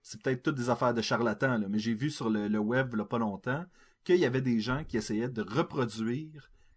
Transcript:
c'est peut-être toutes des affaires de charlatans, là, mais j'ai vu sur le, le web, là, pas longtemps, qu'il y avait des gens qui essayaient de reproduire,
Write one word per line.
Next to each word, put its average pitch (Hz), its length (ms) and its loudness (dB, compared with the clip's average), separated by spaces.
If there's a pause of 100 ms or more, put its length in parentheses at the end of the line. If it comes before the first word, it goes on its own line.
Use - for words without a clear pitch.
c'est - 200 -16
peut-être 131 200 0
toutes 156 140 0
des 120 120 0
affaires 123 240 4
de 113 80 2
charlatans, 117 560 0
là, 107 140 0
mais 107 80 0
j'ai 113 160 0
vu 113 160 -2
sur 113 180 -4
le, 107 200 2
le 107 100 2
web, 120 360 0
là, 107 120 -2
pas 123 120 -2
longtemps, 117 460 -2 (400)
qu'il 180 120 6
y 175 100 4
avait 131 160 2
des 120 180 2
gens 127 240 -2
qui 123 140 -4
essayaient 113 320 -2
de 117 120 -4
reproduire, 127 1080 -2 (260)